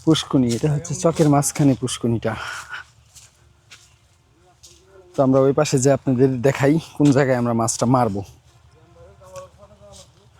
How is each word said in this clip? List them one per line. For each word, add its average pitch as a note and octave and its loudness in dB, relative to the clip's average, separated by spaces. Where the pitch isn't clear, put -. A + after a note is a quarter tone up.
পুষ্কুনি, D3+ 2
এটা D3 -2
হচ্ছে D3 -6
চকের E3 0
মাঝখানে C#3+ 2
পুষ্কুনিটা। A#2 -4
তো C#3 2
আমরা C3 4
ওই C3+ 4
পাশে D3 0
যে C3+ 2
আপনাদের C3 0
দেখাই C#3 2
কোন D3 4
জায়গায় C3 2
আমরা A#2+ -2
মাছটা A2+ -2
মারবো। A#2 0